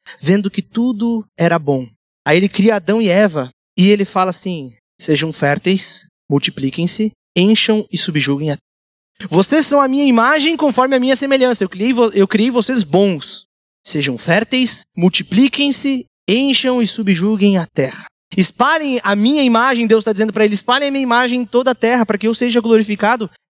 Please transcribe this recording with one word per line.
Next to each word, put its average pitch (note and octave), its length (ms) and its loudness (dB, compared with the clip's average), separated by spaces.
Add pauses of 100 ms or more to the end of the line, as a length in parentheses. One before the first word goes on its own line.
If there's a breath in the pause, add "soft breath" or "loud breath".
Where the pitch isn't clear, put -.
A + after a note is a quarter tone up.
(220 loud breath)
vendo F#3+ 300 0
que G3+ 120 -6
tudo A#3 640 -4 (140)
era E3+ 200 2
bom. C#3 280 -4 (400)
Aí D3+ 100 4
ele F#3+ 120 2
cria G#3 280 0
Adão G3+ 240 -2
e G#3+ 80 0
Eva, E3+ 420 0 (280)
e F#3 120 6
ele G3+ 140 2
fala F#3 260 -2
assim, E3+ 420 -10 (280)
"Sejam D#3 320 -2
férteis, - 760 -2 (240)
multipliquem-se, C#3+ 800 -2 (240)
encham G#3+ 560 2
e F3+ 40 -4
subjuguem D3 540 -2
a C#3 60 -4
terra. - 720 -20
Vocês B3+ 360 2
são C#4+ 140 2
a C4+ 80 2
minha C#4 160 0
imagem C#4 520 2
conforme C4+ 400 0
a B3 40 2
minha C4 140 2
semelhança. C4 480 0
Eu F#3+ 60 -4
criei G#3 240 -2
vo-, A3+ 200 2
eu G3 140 2
criei A3 240 0
vocês B3 320 0
bons. F3 640 0 (420)
Sejam C#3 320 -4
férteis, A3+ 640 -2 (140)
multipliquem-se, B3+ 1120 0 (220)
encham B3+ 540 0
e A3 40 0
subjuguem G3 720 0
a E3+ 100 -2
terra." - 400 -6 (300)
"Espalhem C4 640 0
a G3+ 120 0
minha B3+ 280 2
imagem", A#3+ 440 2
Deus A3 180 2
tá A3 80 -2
dizendo G#3+ 200 -2
pra A3 120 0
ele, G#3+ 100 2
"espalhem C4 340 0
a - 20 -4
minha C#4 120 -2
imagem B3 380 0
em A#3+ 60 -4
toda B3 240 0
a A#3+ 40 0
terra, A#3 300 0
pra G#3 140 -4
que - 80 -4
eu A3+ 80 0
seja A#3+ 260 0
glorificado A3 720 0 (200)